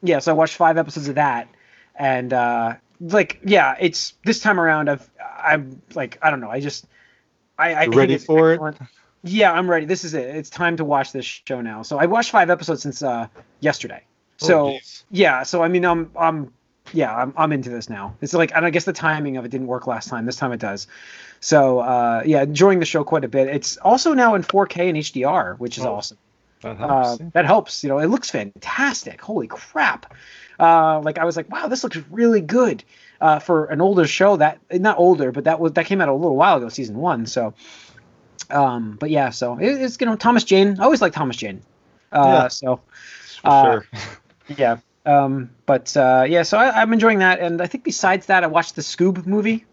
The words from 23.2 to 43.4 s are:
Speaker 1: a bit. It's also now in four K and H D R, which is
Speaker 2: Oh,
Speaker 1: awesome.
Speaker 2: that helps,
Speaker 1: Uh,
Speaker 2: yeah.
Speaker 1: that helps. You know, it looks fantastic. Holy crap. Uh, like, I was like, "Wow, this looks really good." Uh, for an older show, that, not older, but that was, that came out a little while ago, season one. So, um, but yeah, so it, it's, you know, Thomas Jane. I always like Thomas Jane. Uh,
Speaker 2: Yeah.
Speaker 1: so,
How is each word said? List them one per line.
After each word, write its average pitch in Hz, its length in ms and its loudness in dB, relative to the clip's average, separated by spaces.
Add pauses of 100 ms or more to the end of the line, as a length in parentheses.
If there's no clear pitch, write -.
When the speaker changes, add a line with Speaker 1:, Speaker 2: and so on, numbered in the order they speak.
Speaker 1:
a 165 40 -6
bit. 135 200 0
It's - 300 -6
also 262 360 2
now 240 200 4
in 185 80 -2
four 196 240 0
K 175 220 -2
and 160 100 -2
H 151 140 -8
D 127 120 -4
R, 143 300 -2
which 120 240 -10
is 127 60 -6
Speaker 2:
Oh, 113 100 -4
Speaker 1:
awesome. 104 240 -12 (420)
Speaker 2:
that 117 160 -12
helps, 135 160 -4
Speaker 1:
Uh, 123 280 0
Speaker 2:
yeah. 165 120 -14
Speaker 1:
that 180 140 2
helps. - 380 0
You 143 40 -4
know, 139 100 0
it 156 80 0
looks 233 240 -2
fantastic. - 920 -6
Holy 185 240 -6
crap. - 680 -6 (480)
Uh, 160 400 4
like, 151 180 -4
I 160 60 0
was 170 120 -2
like, 160 140 -10
"Wow, - 180 -6
this 254 140 -4
looks 220 160 -8 (120)
really 226 300 2
good." 180 440 0 (360)
Uh, 156 180 4
for 156 280 0
an 151 140 -4
older 180 260 4
show, 196 300 2
that, 151 220 2 (140)
not 185 260 0
older, 165 340 4
but 139 120 -6
that 160 160 2
was, 160 120 0
that 165 140 0
came 196 140 0
out 160 80 2
a 139 40 2
little 143 240 0
while 170 200 4
ago, 120 120 -4
season 110 280 -10
one. 135 300 -4
So, 113 280 -6 (960)
um, 120 500 -2
but 151 80 -6
yeah, 143 220 0
so 120 280 -6
it, 180 100 0
it's, 262 320 -4
you 254 60 -2
know, 226 100 -2
Thomas 233 280 2
Jane. 196 340 4
I 190 60 -2
always 277 160 6
like 180 120 2
Thomas 131 240 -4
Jane. 98 260 -12 (480)
Uh, 143 140 4 (180)
Speaker 2:
Yeah. 127 60 0
Speaker 1:
so, 127 320 -4 (600)